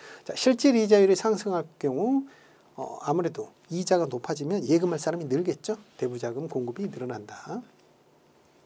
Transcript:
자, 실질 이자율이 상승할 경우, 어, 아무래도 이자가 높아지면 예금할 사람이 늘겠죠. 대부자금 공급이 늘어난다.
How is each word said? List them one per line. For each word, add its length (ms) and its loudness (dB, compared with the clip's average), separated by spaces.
자, 100 -8
실질 400 4
이자율이 400 8
상승할 500 0
경우, 460 0
어, 260 -10
아무래도 500 -2
이자가 380 0
높아지면 580 -6
예금할 340 2
사람이 260 -4
늘겠죠. 520 -2
대부자금 520 -6
공급이 380 -6
늘어난다. 720 -10